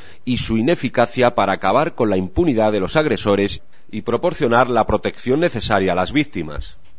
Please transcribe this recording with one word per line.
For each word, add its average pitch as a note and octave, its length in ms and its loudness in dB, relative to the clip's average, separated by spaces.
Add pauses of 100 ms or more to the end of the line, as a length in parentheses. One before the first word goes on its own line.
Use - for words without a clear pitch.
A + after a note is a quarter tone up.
(240)
y B2+ 140 0
su A2+ 200 -2
ineficacia A#2+ 800 2
para G2 180 2
acabar A2 420 0
con A2+ 140 0
la G2 80 2
impunidad A2 540 2
de G#2 80 0
los F#2 160 -4
agresores G2+ 640 2 (300)
y G#2+ 120 -8
proporcionar A#2+ 680 2
la A2+ 160 4
protección G#2 560 0
necesaria G2+ 500 2
a F2 40 0
las F#2 180 0
víctimas. D#2+ 640 -4 (220)